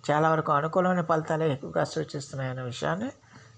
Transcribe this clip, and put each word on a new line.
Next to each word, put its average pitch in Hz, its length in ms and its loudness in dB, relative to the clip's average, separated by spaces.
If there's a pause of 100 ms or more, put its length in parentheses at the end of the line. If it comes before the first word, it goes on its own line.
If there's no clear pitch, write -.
(100)
చాలా 156 200 4
వరకు 156 220 2
అనుకూలమైన 180 500 2
ఫలితాలే 160 500 2
ఎక్కువగా 160 320 -2
సూచిస్తున్నాయనే 135 760 -6
విషయాన్ని 151 480 -4 (480)